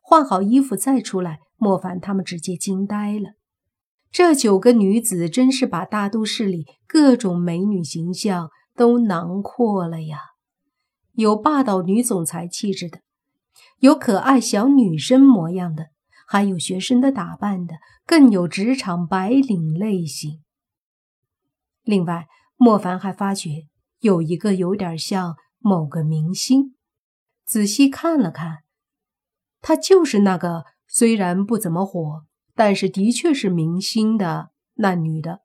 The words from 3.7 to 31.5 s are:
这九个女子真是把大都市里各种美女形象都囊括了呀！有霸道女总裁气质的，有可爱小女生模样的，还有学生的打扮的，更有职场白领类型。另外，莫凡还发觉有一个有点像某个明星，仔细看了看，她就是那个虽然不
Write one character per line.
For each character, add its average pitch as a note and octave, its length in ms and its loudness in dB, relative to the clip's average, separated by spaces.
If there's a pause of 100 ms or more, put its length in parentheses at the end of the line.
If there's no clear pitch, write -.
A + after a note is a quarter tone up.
这 F4 240 4
九 G#3+ 240 2
个 A#3+ 140 6
女 G#3+ 280 4
子 F3 280 -4
真 B3+ 220 2
是 C4 160 0
把 F3+ 180 -4
大 G3+ 240 -4
都 A3 160 -2
市 G#3 220 -4
里 E3+ 200 -4 (200)
各 C#4+ 300 6
种 F#3 220 -2
美 F3 260 -2
女 G3+ 180 -2
形 E3 300 -8
象 F3+ 380 -6 (260)
都 A#3+ 220 4
囊 F3+ 420 -2
括 G3+ 460 -2
了 E3 160 -8
呀！ D3+ 160 -12 (920)
有 G#3+ 240 2
霸 C#4 260 0
道 G3 200 0
女 F#3+ 200 0
总 F3+ 220 -2
裁 E3+ 220 -10
气 G3 260 -8
质 F3+ 160 -8
的， - 120 -20 (760)
有 C4+ 160 8
可 A#3 240 -2
爱 C4 220 2
小 A3+ 280 0
女 A3+ 300 4
生 B3+ 240 4
模 G3+ 280 6
样 F3 240 -6
的， D#3 160 -12 (360)
还 G3+ 180 0
有 F#3+ 140 -2
学 F#3 200 -6
生 A#3+ 220 0
的 C4+ 100 4
打 E3+ 260 -6
扮 G3 300 -6
的， E3 100 -12 (300)
更 C#4+ 240 8
有 F3+ 160 2
职 G#3+ 300 -2
场 F3 300 -4
白 F#3+ 240 -2
领 G#3+ 420 0
类 F#3 320 -2
型。 D3+ 380 -12 (1400)
另 G3+ 220 0
外， E3+ 240 -6 (280)
莫 A3+ 220 6
凡 F#3 200 -4
还 F#3+ 140 -8
发 G3 220 -4
觉 D#3+ 340 -10 (320)
有 F#3+ 200 2
一 E3 160 -2
个 G3 180 -2
有 F#3 200 -2
点 F3 240 -8
像 F3+ 380 -6 (220)
某 F3 280 0
个 D#3 160 -6
明 D#3 320 -2
星， C4 400 0 (720)
仔 G#3+ 200 0
细 C#4 220 2
看 E4 300 -2
了 F#3+ 120 0
看， D#3+ 340 -12 (960)
她 D#4+ 160 0
就 F4 280 4
是 A3 160 0
那 F#3+ 160 2
个 E3+ 280 -6 (220)
虽 A3+ 280 2
然 F#3+ 300 -2
不 A3 140 -2